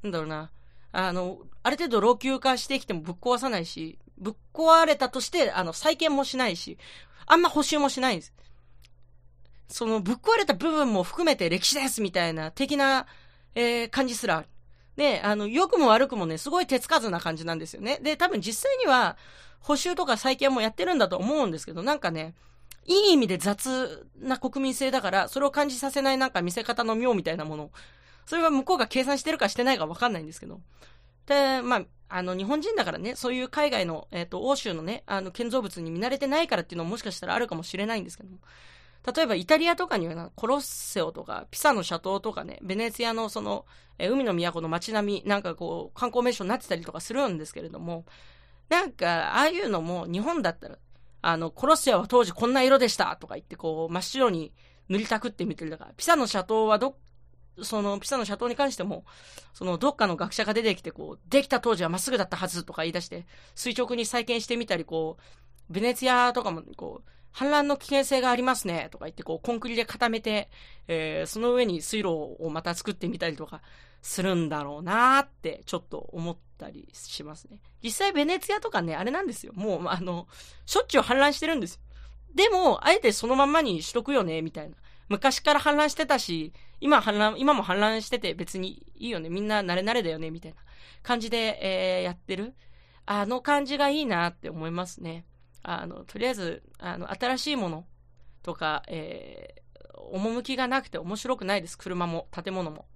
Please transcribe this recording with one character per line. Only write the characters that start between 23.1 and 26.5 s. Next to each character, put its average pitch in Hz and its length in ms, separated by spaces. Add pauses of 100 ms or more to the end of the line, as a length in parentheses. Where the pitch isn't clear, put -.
い - 40
意 - 20
味 247 100
で 180 120
雑 202 680 (140)
な 262 160
国 262 260
民 262 120
性 269 160
だ 262 100
か 196 100
ら、 190 180
そ - 120
れ 285 60
を 277 40
感 285 200
じ 254 80
さ 277 120
せ 277 120
な 269 100
い 269 60
な 269 80
ん 254 40
か 180 120
見 175 100